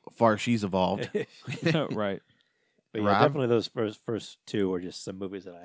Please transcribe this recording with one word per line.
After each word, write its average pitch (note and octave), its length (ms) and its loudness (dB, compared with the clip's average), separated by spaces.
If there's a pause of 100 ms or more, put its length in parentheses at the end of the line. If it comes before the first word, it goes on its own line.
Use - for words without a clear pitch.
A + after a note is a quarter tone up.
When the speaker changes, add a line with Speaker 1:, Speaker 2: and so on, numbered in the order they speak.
(120)
Speaker 1:
far A2 260 4
she's A2+ 260 0
evolved. F#2 480 0
Speaker 2:
<laughs> - 300 -6 (200)
Speaker 3:
<laughs> E3 120 2 (160)
Right. F3+ 320 -4 (720)
Speaker 2:
But G#2+ 100 -2
yeah, G2+ 60 2
Speaker 1:
Rob? G2+ 140 4
Speaker 2:
definitely C#3 260 2
those A#2 200 2
first, G#2+ 360 -4
first G#2+ 420 -8
two G2 220 0
were F2+ 120 -2
just F2+ 240 -12
some F#2+ 140 -10
movies F#2+ 260 -8
that F2+ 100 -16 (100)